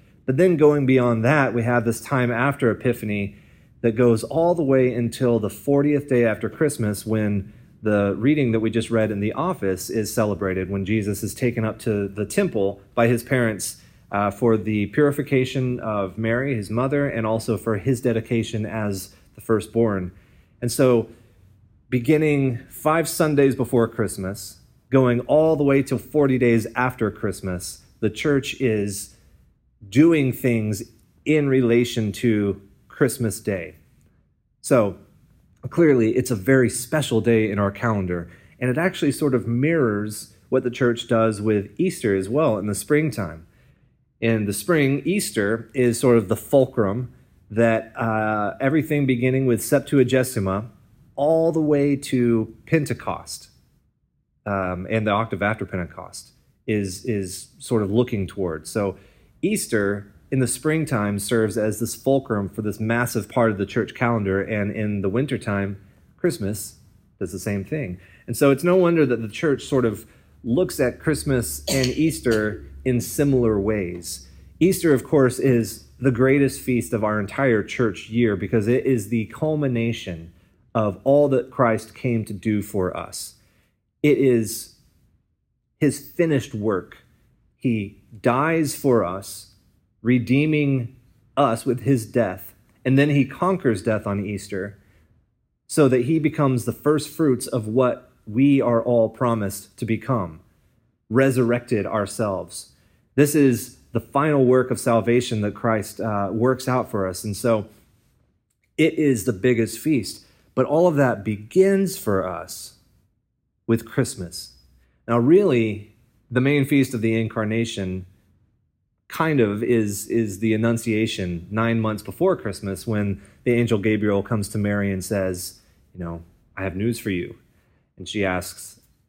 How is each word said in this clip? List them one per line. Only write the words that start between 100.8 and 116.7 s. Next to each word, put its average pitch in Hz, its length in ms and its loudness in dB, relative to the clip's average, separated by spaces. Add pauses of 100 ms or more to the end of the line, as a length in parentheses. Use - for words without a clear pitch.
resurrected 120 800 2
ourselves. 98 840 -4 (420)
This 143 180 4
is 135 440 2 (160)
the 113 60 -4
final 143 460 0
work 127 240 4
of 113 100 -4
salvation 117 600 0
that 104 140 -2
Christ, 110 440 -4
uh, 101 320 -2
works 127 360 0
out 127 240 -2
for 95 160 -2
us. 92 160 -8
And 104 120 -6
so 110 300 0 (1120)
it 156 160 2
is 131 320 0
the 117 80 0
biggest 113 460 0
feast. - 440 -4 (300)
But 127 140 0
all 165 200 4
of 160 100 2
that 117 260 2
begins 180 720 2
for 95 320 -2
us - 460 -12 (880)
with 113 200 0
Christmas. - 680 -6 (540)
Now, 117 100 0
really, 123 760 2 (380)
the 123 100 2
main 139 240 2
feast 139 300 2